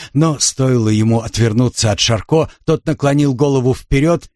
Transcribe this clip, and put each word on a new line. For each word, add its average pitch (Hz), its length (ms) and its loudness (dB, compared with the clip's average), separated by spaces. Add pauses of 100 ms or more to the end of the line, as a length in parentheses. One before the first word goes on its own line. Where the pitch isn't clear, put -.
(140)
Но 151 240 2
стоило 123 500 0
ему 110 320 2
отвернуться 113 720 0
от - 80 -4
Шарко, 151 500 0 (140)
тот 156 220 -2
наклонил 143 480 0
голову 131 400 0
вперед 151 600 -2